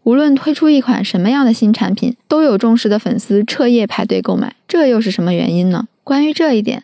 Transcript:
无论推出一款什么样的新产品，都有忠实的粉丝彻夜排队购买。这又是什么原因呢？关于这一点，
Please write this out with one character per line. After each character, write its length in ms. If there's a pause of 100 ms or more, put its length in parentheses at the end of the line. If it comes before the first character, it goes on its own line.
无 120
论 200
推 180
出 160
一 120
款 240
什 160
么 80
样 160
的 80
新 180
产 240
品， 180 (140)
都 140
有 160
忠 180
实 140
的 100
粉 180
丝 280
彻 240
夜 180
排 160
队 180
购 140
买。 200 (120)
这 200
又 120
是 100
什 140
么 100
原 200
因 160
呢？ 160 (180)
关 220
于 60
这 220
一 80
点， 220